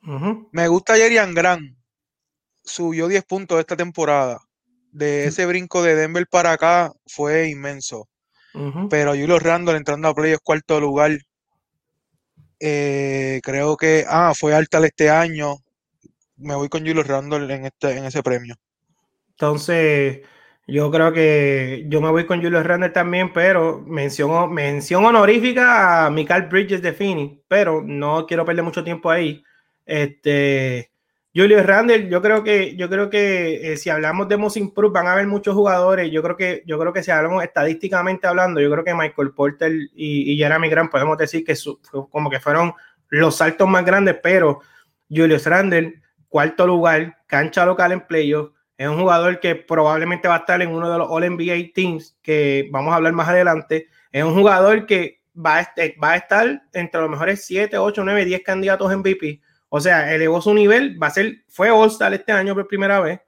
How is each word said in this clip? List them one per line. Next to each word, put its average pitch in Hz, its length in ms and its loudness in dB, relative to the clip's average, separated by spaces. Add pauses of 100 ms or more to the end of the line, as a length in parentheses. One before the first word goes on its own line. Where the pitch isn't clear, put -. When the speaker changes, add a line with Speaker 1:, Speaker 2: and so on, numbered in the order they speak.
Speaker 1:
Ujú. 170 460 -8
Speaker 2:
Me 170 160 0
gusta 190 280 2
Jerian 220 380 2
Grant. 165 420 -2 (880)
Subió 165 440 -4
diez 190 160 0
puntos 185 360 -2
esta 165 160 -4
temporada. 147 640 -2 (520)
De 147 300 -4
Speaker 1:
Ujú. 147 80 -2
Speaker 2:
ese 175 160 -4
brinco 180 380 -2
de 160 120 4
Denver 165 320 -2
para 170 260 2
acá 170 400 2 (120)
fue 156 440 -2
inmenso. 139 580 -12 (460)
Speaker 1:
Ujú. 147 360 -8
Speaker 2:
Pero 147 220 0
Julius 160 320 0
Randle 170 340 0
entrando 147 300 -4
a 156 60 0
playoffs 156 300 -2
cuarto 156 360 -2
lugar, 147 320 0 (1500)
eh, 139 840 -4
creo 143 320 -2
que, 156 320 2
ah, 165 260 4
fue 151 200 0
All-Star 160 320 2
este 151 240 2
año. 151 480 0 (800)
Me 143 180 -10
voy 143 140 -6
con 156 160 -6
Julius 160 220 0
Randle 139 460 -4
en 135 120 -10
este, 135 320 -6
en 135 80 -10
ese 131 180 -6
premio. 120 320 -4 (760)
Speaker 1:
Entonces, 147 880 0 (460)
yo 147 220 -2
creo 160 220 2
que 143 760 0
yo 147 120 0
me 156 100 0
voy 165 160 2
con 175 160 -2
Julius 170 240 0
Randle 180 240 0
también, 180 440 -2
pero 170 520 2
mención, 156 680 -2
mención 143 520 0
honorífica 226 1000 4
a 147 40 2
Mikal 160 380 -2
Bridges 185 340 -2
de 170 120 -4
Phoenix, 160 540 -6
pero 175 340 2
no 147 440 -4
quiero 165 200 -2
perder 170 180 -2
mucho 170 200 -6
tiempo 165 280 -4
ahí. 160 320 -2 (420)
Este, 143 1040 -2 (440)
Julius 196 300 6
Randle, 214 440 2
yo 180 120 0
creo 214 220 2
que, 202 340 0
yo 180 120 -6
creo 196 200 -2
que, 180 640 -2
eh, 147 40 -6
si 170 120 -8
hablamos 160 380 -2
de 208 100 0
Most 208 200 -2
Improved, 202 360 0
van 175 120 0
a 180 60 0
haber 196 160 2
muchos 202 260 -2
jugadores. 185 560 2
Yo 156 140 -2
creo 170 140 -4
que, 180 280 -4
yo 156 140 -6
creo 170 140 -2
que 185 100 -4
si 185 80 -4
hablamos 165 320 0
estadísticamente 180 840 -2
hablando, 180 360 0
yo 147 100 2
creo 160 120 -2
que 175 120 -2
Michael 151 380 -4
Porter 147 380 -2 (220)
y, 147 400 -4
y 147 40 -2
Jeremy 156 320 0
Grant 160 200 0
podemos 151 280 0
decir 160 260 -4
que 160 120 -2
su-, - 240 -12 (300)
como 151 200 -6
que 131 100 -6
fueron 165 340 0 (360)
los 156 260 2
saltos 165 320 2
más 185 180 4
grandes, 190 380 2
pero 165 380 2 (480)
Julius 156 360 2
Randle, 170 560 0 (280)
cuarto 160 360 2
lugar, 165 520 2 (100)
cancha 160 380 0
local 180 260 2
en 185 160 -6
playoff, 151 440 -2 (260)
es 135 100 -6
un 151 120 -4
jugador 180 400 2
que 170 160 -2
probablemente 165 720 0
va 170 80 4
a 165 40 0
estar 180 220 0
en 170 120 -2
uno 170 160 -4
de 170 80 -2
los 165 120 -2
All 165 140 -2
N 180 140 -2
B 170 140 -4
A 175 220 -6
teams 175 480 -4
que 143 500 0
vamos 139 200 -2
a 170 60 2
hablar 165 160 2
más 165 160 -2
adelante. 160 580 0 (240)
Es 139 120 -2
un 160 100 0
jugador 202 520 4
que 180 360 -2 (120)
va 160 240 0
a 170 40 0
est-, 160 420 -6
va 156 100 2
a - 40 2
estar 226 460 -2 (100)
entre 170 280 -6
los 160 80 -2
mejores 165 360 -4
siete, 202 320 -4
ocho, 208 260 -2
nueve, 196 220 0
diez 185 160 -4
candidatos 190 500 -2
M 196 100 -2
V 190 140 0
P. 151 260 -10 (280)
O 147 100 -2
sea, 156 340 2
elevó 160 280 2
su 208 120 2
nivel, 208 480 4
va 151 60 0
a 139 40 0
ser, 208 380 -4
fue 202 220 0
All-Star 220 420 4
este 196 180 -6
año 196 220 0
por 190 140 -4
primera 196 320 0
vez 175 280 -2